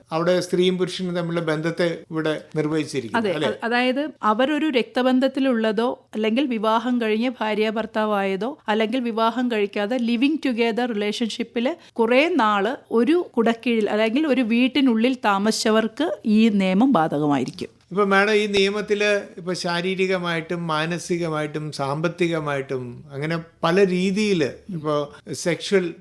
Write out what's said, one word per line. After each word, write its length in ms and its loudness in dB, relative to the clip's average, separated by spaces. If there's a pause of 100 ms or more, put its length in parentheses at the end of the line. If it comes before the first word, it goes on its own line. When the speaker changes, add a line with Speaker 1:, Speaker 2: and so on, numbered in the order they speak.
(120)
Speaker 1:
അവിടെ 280 2
സ്ത്രീയും 380 0
പുരുഷനും 380 -4
തമ്മിലുള്ള 320 -4
ബന്ധത്തെ 500 -2 (140)
ഇവിടെ 300 -2 (140)
നിർവചിച്ചിരിക്കുന്നത്, 720 -2
Speaker 2:
അതെ, 80 0
Speaker 1:
അല്ലേ? 140 0
Speaker 2:
അ-, 140 -6
അതായത് 460 0 (140)
അവരൊരു 460 0
രക്തബന്ധത്തിലുള്ളതോ 1400 0
അല്ലെങ്കിൽ 320 0
വിവാഹം 560 0
കഴിഞ്ഞ് 300 0 (100)
ഭാര്യ 280 0
ഭർത്താവായതോ 880 -2 (100)
അല്ലെങ്കിൽ 320 0
വിവാഹം 520 0
കഴിക്കാതെ 460 -2
living 380 0
together 580 -2
റിലേഷൻഷിപ്പിൽ 840 -4 (180)
കുറേ 360 4
നാള് 460 2 (160)
ഒരു 460 2
കുടക്കീഴിൽ 520 2
അല്ലെങ്കിൽ 380 2
ഒരു 140 2
വീട്ടിനുള്ളിൽ 840 2
താമസിച്ചവർക്ക് 1000 2
ഈ 240 6
നിയമം 420 2
ബാധകമായിരിക്കും. 840 0 (140)
Speaker 1:
ഇപ്പൊ 120 2
മാഡം, 300 4
ഈ 140 4
നിയമത്തില് 800 0 (100)
ഇപ്പൊ 160 -6
ശാരീരികമായിട്ടും 1120 -2
മാനസികമായിട്ടും 1040 -4
സാമ്പത്തികമായിട്ടും 1400 -4
അങ്ങനെ 320 -4 (200)
പല 240 4
രീതിയില് 640 0 (240)
ഇപ്പൊ 380 -4 (220)
സെക്ഷൽ 680 -2